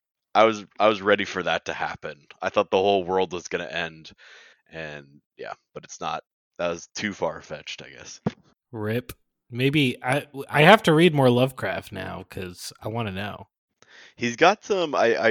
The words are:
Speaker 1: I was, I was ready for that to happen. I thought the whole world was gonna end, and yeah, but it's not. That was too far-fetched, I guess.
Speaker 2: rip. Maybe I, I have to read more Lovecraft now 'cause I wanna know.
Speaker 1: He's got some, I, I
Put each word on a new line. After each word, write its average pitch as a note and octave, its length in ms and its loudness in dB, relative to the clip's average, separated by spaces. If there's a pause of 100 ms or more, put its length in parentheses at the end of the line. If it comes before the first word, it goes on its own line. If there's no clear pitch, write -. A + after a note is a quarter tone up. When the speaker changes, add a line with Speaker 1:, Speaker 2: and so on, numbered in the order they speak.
(320)
Speaker 1:
I G#2+ 120 6
was, G#2+ 200 0 (140)
I G#2 80 4
was G#2+ 140 0
ready G2+ 240 2
for F#2 180 -6
that E2 220 -2
to E2 80 -8
happen. D2 520 -10 (160)
I F#2+ 80 -4
thought G#2 220 -2
the G#2 60 2
whole G2 260 2
world F#2 300 -2
was F2 140 -10
gonna E2+ 180 -6
end, D#2+ 460 -10 (580)
and D2 520 -16 (160)
yeah, A#1 160 -14 (200)
but E2 120 -18
it's - 160 -16
not. D#2+ 220 -8 (360)
That F2 100 -2
was E2+ 260 -8
too G#2 180 -6
far-fetched, D#2+ 680 -8
I C#2 80 -20
guess. - 300 -20 (500)
Speaker 2:
rip. A2 400 -6 (380)
Maybe C3+ 540 0
I, C#3+ 240 -4 (220)
I D3 120 2
have G3+ 220 10
to E3 100 4
read E3 200 6
more C3+ 160 6
Lovecraft A#2+ 640 0
now F#2 380 -12
'cause F#2 420 -12 (100)
I A2 60 -10
wanna A2 240 -6
know. G2 360 -10 (720)
Speaker 1:
He's A#2+ 180 -4
got F3+ 280 4
some, F3+ 320 -2
I, A2 200 4
I A2 160 2